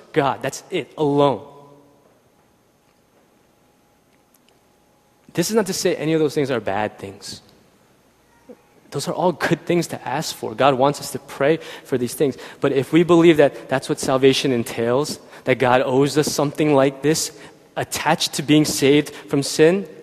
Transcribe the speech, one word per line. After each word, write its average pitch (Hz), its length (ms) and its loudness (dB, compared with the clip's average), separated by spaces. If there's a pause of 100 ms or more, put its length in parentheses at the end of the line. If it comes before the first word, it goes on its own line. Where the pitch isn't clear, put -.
(140)
God. 127 300 -2
That's 135 260 -8
it 165 300 -8
alone. 143 480 0 (3750)
This 170 160 -4
is 214 60 -4
not 214 100 2
to 185 80 -6
say 175 220 -2
any 151 180 -2
of 160 60 2
those 151 160 0
things 139 160 -2
are 120 80 -2
bad 104 400 -4
things. 98 420 -16 (1500)
Those 139 160 -8
are - 80 -4
all 175 160 0
good - 340 -4
things 170 220 -2
to - 200 -12
ask 139 280 -6
for. 113 180 -10
God 127 220 2
wants 139 240 0
us - 140 -12
to 131 60 -8
pray 151 380 -2 (280)
for 135 120 -2
these 120 160 -4
things. 139 240 -2 (240)
But 139 100 0
if 131 220 -2
we 165 80 6
believe 170 360 6
that 143 300 2
that's - 220 -4
what 151 100 -4
salvation 135 520 2
entails, 120 680 -2 (280)
that 131 120 0
God 127 240 2
owes 135 380 2
us 147 120 0
something 151 440 0
like 139 260 2
this, - 340 -2 (400)
attached - 580 -2
to 156 100 -6
being 147 220 4
saved 147 480 2
from - 300 -4
sin, 175 440 2 (160)